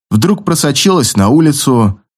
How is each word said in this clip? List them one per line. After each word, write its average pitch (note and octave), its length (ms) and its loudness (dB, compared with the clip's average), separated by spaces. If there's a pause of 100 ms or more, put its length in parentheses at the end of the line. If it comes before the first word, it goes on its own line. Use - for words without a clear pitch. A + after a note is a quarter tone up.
(100)
вдруг F3+ 340 0
просочилось D#3+ 720 -2
на G2 120 2
улицу, C3+ 720 0 (180)